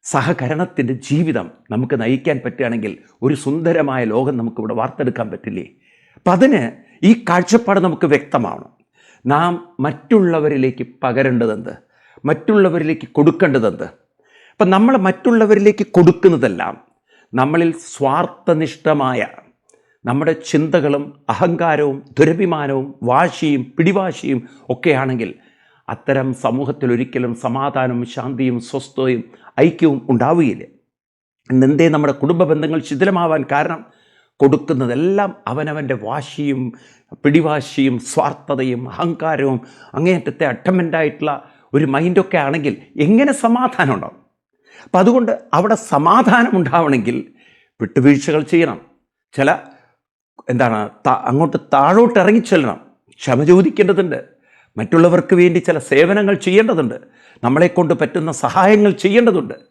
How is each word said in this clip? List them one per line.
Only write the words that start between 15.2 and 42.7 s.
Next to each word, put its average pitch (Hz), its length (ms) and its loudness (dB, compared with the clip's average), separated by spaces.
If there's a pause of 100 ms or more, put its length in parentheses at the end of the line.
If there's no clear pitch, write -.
കൊടുക്കുന്നതെല്ലാം 156 920 2 (560)
നമ്മളിൽ 156 380 2
സ്വാർത്ഥനിഷ്ഠമായ 143 1600 -2 (800)
നമ്മുടെ 147 300 -2 (100)
ചിന്തകളും 147 680 -2 (160)
അഹങ്കാരവും 151 760 0 (160)
ദുരഭിമാനവും 151 840 0
വാശിയും 139 720 0
പിടിവാശിയും 165 720 -4 (200)
ഒക്കെയാണെങ്കിൽ 127 640 -2 (560)
അത്തരം 135 440 -4
സമൂഹത്തിൽ 131 580 -4
ഒരിക്കലും 123 440 -4
സമാധാനവും 127 680 -4
ശാന്തിയും 127 540 -4
സ്വസ്ഥതയും 127 640 -4 (360)
ഐക്യവും 156 500 2
ഉണ്ടാവുകയില്ല. 127 540 0 (880)
ഇന്നെന്തേ 139 380 4
നമ്മുടെ 147 240 0
കുടുംബ 170 300 0
ബന്ധങ്ങൾ 156 360 -2
ശിഥിലമാവാൻ 160 720 -2
കാരണം? 160 340 -4 (520)
കൊടുക്കുന്നതെല്ലാം 147 1000 0 (120)
അവനവൻ്റെ 147 460 -6
വാശിയും 131 800 -6 (500)
പിടിവാശിയും 143 760 0
സ്വാർത്ഥതയും 131 880 -4
അഹങ്കാരവും 151 720 -4 (320)
അങ്ങേയറ്റത്തെ 165 520 -2
അട്ടമെൻ്റായിട്ടുള്ള 151 960 -4 (300)
ഒരു 147 120 2
മൈൻഡൊക്കെ 170 520 -2
ആണെങ്കിൽ 143 400 -4 (180)